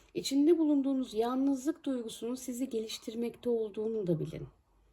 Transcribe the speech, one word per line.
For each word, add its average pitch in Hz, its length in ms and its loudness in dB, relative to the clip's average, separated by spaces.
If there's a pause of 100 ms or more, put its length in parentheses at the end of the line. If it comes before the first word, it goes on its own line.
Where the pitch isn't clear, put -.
(140)
İçinde 285 440 4
bulunduğunuz 269 560 2
yalnızlık 262 720 0
duygusunun 240 500 -4
sizi 254 340 -4
geliştirmekte 226 800 -6
olduğunu 220 580 -2
da 165 120 2
bilin. 151 280 -8 (460)